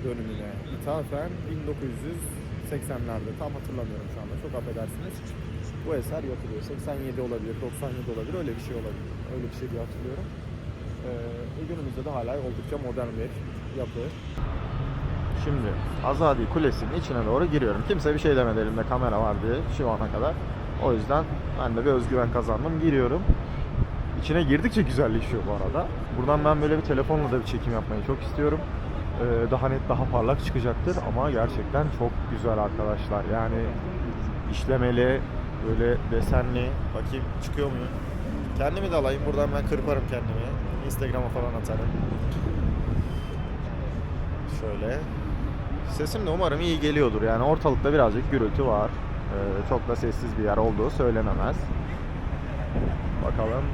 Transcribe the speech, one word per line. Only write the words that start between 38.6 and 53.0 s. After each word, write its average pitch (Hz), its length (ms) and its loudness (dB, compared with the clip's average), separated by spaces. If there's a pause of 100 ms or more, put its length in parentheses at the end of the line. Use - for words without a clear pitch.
de 165 60 2
alayım, 135 300 2
buradan 143 280 2
ben 143 140 0
kırparım 143 420 2
kendimi. 113 360 0 (400)
Instagram'a 127 420 0
falan 120 340 0
atarım. - 260 0 (2750)
Şöyle. 110 380 -2 (920)
Sesim 185 360 -2
de 156 40 2
umarım 160 300 2
iyi 165 200 2
geliyordur. 139 420 4
Yani 113 200 4
ortalıkta 143 500 4
birazcık 110 380 6
gürültü 127 360 2
var. 107 240 4
Ee, - 760 -2
çok 120 200 2
da 117 80 2
sessiz 117 420 0
bir 107 60 2
yer 104 120 4
olduğu 110 340 4
söylenemez. 110 640 2 (1700)